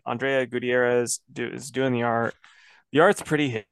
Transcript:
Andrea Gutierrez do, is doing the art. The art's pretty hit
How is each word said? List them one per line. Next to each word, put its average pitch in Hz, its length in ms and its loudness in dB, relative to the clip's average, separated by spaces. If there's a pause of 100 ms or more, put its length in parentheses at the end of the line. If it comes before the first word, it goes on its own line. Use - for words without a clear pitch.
Andrea 131 400 0
Gutierrez 123 760 0 (120)
do, 123 160 -6
is 123 240 -12
doing 131 220 0
the 117 80 0
art. 117 320 0 (580)
The 139 80 4
art's 196 220 6
pretty 151 260 0
hit 110 240 -6